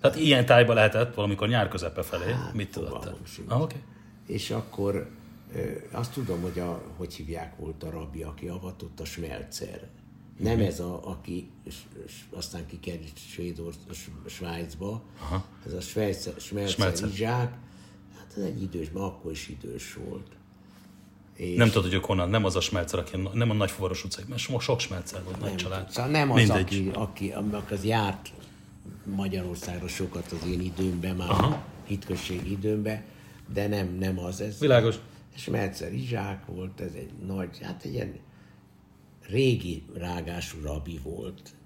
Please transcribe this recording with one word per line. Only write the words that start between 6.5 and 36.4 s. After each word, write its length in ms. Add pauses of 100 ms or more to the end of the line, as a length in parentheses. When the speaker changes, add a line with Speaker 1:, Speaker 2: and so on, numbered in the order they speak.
Speaker 2:
a, 240 (140)
hogy 180
hívják, 420
volt 260
a 80
rabbi, 320
aki 260
avatott, 520
a 40
Smelcer. 840 (500)
Nem 180
Speaker 1:
Mhm. 100
Speaker 2:
ez 140
a, 280
aki 420 (180)
s-, 80 (320)
s-, 220
aztán 360
kikerült 520 (120)
Svédorsz-, 480 (140)
S-, 160 (180)
Svájcba. 760 (180)
Speaker 1:
Aha. 240 (220)
Speaker 2:
Ez 60
a 80
Smelcer, 580
Smelcer 360
Speaker 1:
Smelcer. 340
Speaker 2:
Izsák. 420 (680)
Hát, 200
ez 60
egy 200
idős, 280
már 140
akkor 260
is 180
idős 460 (140)
volt. 180 (1120)
És 200
Speaker 1:
Nem 120
tudod, 140
hogy 120
ők 100
honnan, 260
nem 140
az 120
a 40
Smelcer, 380
aki, 340
nem 180
a 40
Nagyfuvaros 500
utcai, 240
mert 120
so-, 200
sok 200
Smelcer 440
volt, 140
nagy 100
Speaker 2:
Nem 80
Speaker 1:
család. 220
Speaker 2:
tudom. 140
Szóval 180
nem 200
az, 60
Speaker 1:
Mindegy. 260
Speaker 2:
aki, 320
aki, 380
aki 420
az 100
járt 480 (720)
Magyarországra 840
sokat 440
az 160
én 120
időmben, 560
már 140
Speaker 1:
Aha. 340 (220)
Speaker 2:
hitközségi 640
időmben, 520 (500)
de 160
nem, 260
nem 240
az 220
ez. 180
Speaker 1:
Világos. 380 (400)
Speaker 2:
Smelcer 560
Izsák 540